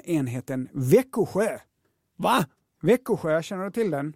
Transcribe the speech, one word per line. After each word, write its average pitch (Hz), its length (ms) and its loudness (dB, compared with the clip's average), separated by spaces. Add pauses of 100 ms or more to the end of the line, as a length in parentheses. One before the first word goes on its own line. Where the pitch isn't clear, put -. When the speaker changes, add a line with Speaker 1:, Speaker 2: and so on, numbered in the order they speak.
Speaker 1:
enheten 131 680 -4
veckosjö. 185 840 2 (580)
Speaker 2:
Va? 196 280 2 (380)
Speaker 1:
Veckosjö, 165 600 2
känner 185 220 -8
du 196 60 -8
till 220 200 -2
den? 147 260 -4